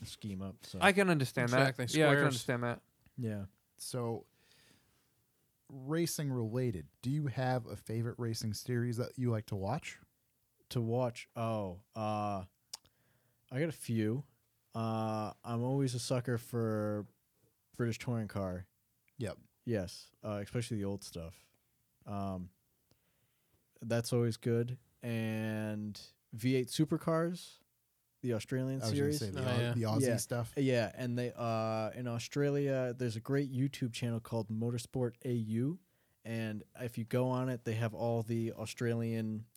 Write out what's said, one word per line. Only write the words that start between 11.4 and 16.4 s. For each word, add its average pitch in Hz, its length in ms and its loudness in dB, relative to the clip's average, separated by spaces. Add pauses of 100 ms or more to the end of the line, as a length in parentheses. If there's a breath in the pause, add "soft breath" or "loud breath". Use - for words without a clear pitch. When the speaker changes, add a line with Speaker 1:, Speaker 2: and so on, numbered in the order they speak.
Speaker 1:
uh, 104 480 0 (1080)
I 127 80 -2
got 165 100 2
a 143 40 -4
few. 113 500 0 (520)
Uh, 110 560 -2 (120)
I'm 117 200 -2
always 131 320 2
a 120 40 -2
sucker 123 380 0
for 107 680 0 (720)